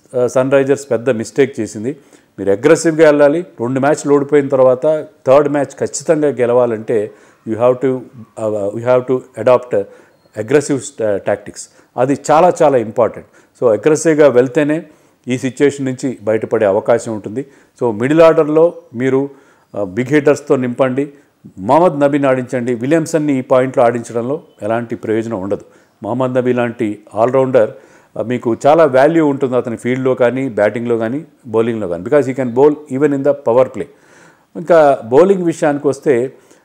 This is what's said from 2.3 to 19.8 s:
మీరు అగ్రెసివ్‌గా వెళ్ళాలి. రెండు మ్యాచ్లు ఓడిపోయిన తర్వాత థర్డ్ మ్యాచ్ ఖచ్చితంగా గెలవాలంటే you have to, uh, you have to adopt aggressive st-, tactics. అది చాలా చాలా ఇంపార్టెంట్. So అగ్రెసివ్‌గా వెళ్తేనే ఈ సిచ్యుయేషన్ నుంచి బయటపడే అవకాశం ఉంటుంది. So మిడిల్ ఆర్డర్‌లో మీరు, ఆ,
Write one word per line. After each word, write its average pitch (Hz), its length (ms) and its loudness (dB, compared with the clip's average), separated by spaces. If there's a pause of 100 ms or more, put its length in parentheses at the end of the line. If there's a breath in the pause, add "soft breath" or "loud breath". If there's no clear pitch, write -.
మీరు 95 120 -2
అగ్రెసివ్‌గా 156 580 4
వెళ్ళాలి. 143 380 2 (140)
రెండు 127 200 -4
మ్యాచ్లు 143 340 0
ఓడిపోయిన 139 340 2
తర్వాత 135 580 2 (200)
థర్డ్ 147 220 4
మ్యాచ్ 143 320 -4
ఖచ్చితంగా 151 480 -2
గెలవాలంటే 120 840 0 (380 soft breath)
you 107 100 -4
have 123 260 2
to, 131 160 -2 (440)
uh, 104 260 -4
you 113 160 -8
have 127 240 2
to 127 40 0 (280)
adopt 117 400 2 (600 soft breath)
aggressive 139 360 0
st-, - 260 -10
tactics. 101 560 -4 (360 soft breath)
అది 135 220 0 (120)
చాలా 170 220 4 (100)
చాలా 139 160 4
ఇంపార్టెంట్. 110 500 -4 (340 soft breath)
So 120 80 4
అగ్రెసివ్‌గా 151 580 4
వెళ్తేనే 143 540 0 (460 soft breath)
ఈ 123 100 -4
సిచ్యుయేషన్ 139 480 -2
నుంచి 127 360 -6
బయటపడే 110 440 -2
అవకాశం 113 480 0
ఉంటుంది. 110 320 -10 (360 soft breath)
So 120 100 0
మిడిల్ 131 280 0
ఆర్డర్‌లో 160 520 4 (220)
మీరు, 131 360 -2 (460 soft breath)
ఆ, 104 80 -4